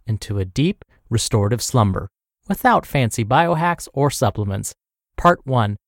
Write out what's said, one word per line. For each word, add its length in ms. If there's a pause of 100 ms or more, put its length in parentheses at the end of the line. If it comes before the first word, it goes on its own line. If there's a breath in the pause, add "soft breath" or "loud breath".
into 320
a 60
deep, 400 (260)
restorative 500
slumber 500 (360)
without 400
fancy 380
biohacks 680
or 160
supplements. 640 (440)
Part 280
one 440